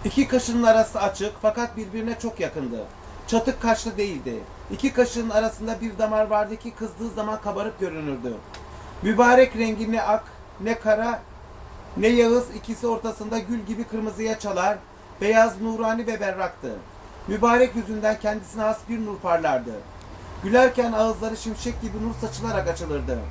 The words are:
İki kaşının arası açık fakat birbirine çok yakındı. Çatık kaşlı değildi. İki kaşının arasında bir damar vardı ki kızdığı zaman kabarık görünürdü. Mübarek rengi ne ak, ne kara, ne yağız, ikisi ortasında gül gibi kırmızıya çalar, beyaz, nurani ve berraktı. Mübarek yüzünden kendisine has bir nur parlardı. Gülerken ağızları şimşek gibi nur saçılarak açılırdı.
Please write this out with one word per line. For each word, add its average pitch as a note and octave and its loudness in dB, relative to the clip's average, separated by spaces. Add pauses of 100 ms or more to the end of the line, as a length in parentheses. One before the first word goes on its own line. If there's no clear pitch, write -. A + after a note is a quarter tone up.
İki C4+ 2
kaşının A#3+ 2
arası A3 6
açık G3+ 0 (100)
fakat A#3 0
birbirine A3 -6
çok A3+ -6
yakındı. B2+ -4 (420)
Çatık A3+ 2
kaşlı A3 2
değildi. D#3+ -4 (360)
İki B3+ 0
kaşının A#3+ 2
arasında A3 -2
bir G#3+ -6
damar G#3+ 2
vardı G#3 0
ki A#3+ -10
kızdığı A3 -8
zaman G#3+ -4
kabarık G#3 -6
görünürdü. C#3+ -4 (680)
Mübarek A#3+ 8
rengi A3 0
ne A3+ 0
ak, G#3+ 2 (360)
ne A3+ -2
kara, G#3+ 2 (760)
ne G3 2
yağız, A#3+ 6 (120)
ikisi A3+ -6
ortasında A3+ -2
gül A3 -4
gibi A3 -4
kırmızıya A3 -4
çalar, G3 0 (420)
beyaz, A3 6
nurani A3+ -2
ve A3 -4
berraktı. F#3 -4 (560)
Mübarek A3+ 4
yüzünden G#3+ 0
kendisine G#3+ -4
has G#3+ 2 (100)
bir A3+ -4
nur G3+ -6
parlardı. D3+ 0 (680)
Gülerken A#3+ 4
ağızları A3 2
şimşek A#3 -6
gibi G#3 -6
nur A3 -4
saçılarak G#3 -2
açılırdı. C#3+ -4 (120)